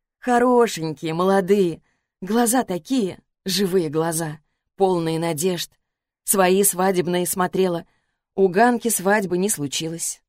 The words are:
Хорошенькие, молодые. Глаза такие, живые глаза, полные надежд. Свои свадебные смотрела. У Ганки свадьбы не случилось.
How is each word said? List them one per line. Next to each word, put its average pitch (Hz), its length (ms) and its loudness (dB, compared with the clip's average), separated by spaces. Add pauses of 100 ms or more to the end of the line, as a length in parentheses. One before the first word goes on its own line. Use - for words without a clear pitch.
(180)
Хорошенькие, 233 960 0
молодые. 190 680 2 (380)
Глаза 233 440 0
такие, 190 560 -4 (240)
живые 185 460 0
глаза, 160 500 -4 (360)
полные 170 420 0
надежд. 170 520 -4 (540)
Свои 190 400 2
свадебные 180 600 0
смотрела. 180 600 -2 (480)
У 190 140 4
Ганки 226 400 2
свадьбы 190 500 0
не 190 100 0
случилось. 160 800 -6